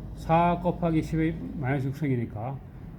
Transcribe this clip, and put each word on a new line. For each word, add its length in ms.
사 480
곱하기 400
십의 340
마이너스 280
육 80
성이니까 640